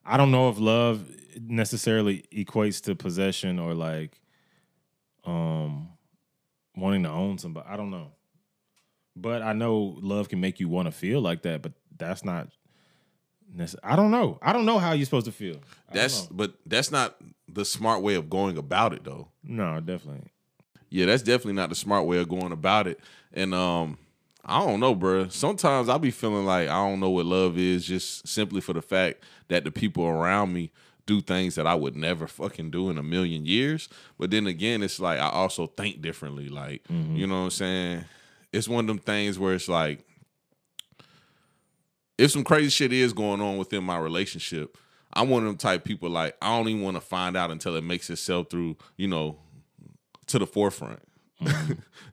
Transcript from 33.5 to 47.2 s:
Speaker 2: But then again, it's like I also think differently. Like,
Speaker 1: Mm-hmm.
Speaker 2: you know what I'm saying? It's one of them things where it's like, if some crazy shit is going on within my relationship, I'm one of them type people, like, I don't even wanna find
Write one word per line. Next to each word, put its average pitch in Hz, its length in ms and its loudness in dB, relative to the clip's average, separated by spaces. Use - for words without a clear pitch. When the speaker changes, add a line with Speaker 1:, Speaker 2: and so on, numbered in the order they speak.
Speaker 2:
But 92 140 -2
then 107 160 2
again, 104 340 -2
it's - 160 -4
like 85 220 0
I 76 80 2
also 90 400 -2
think 101 340 -8
differently. 71 460 -10
Like, 71 400 -12
Speaker 1:
Mm-hmm. 80 280 -2
Speaker 2:
you 92 120 0
know 95 100 -2
what 92 60 0
I'm 92 80 -2
saying? 90 520 -4
It's 110 160 -2
one 120 160 0
of - 20 -2
them 107 120 -2
things 104 400 -2
where 95 160 2
it's 90 140 -2
like, 80 360 0
if 143 120 8
some 143 140 0
crazy 151 260 6
shit 131 220 4
is 127 200 4
going 101 280 0
on 101 180 0
within 95 240 -4
my 90 160 -2
relationship, 82 800 -4
I'm 123 180 4
one 120 120 4
of 110 60 0
them 101 80 -2
type 92 280 0
people, 87 260 -6
like, 82 320 -2
I 113 140 2
don't 113 120 2
even 107 140 -2
wanna 95 180 -2
find 90 360 -2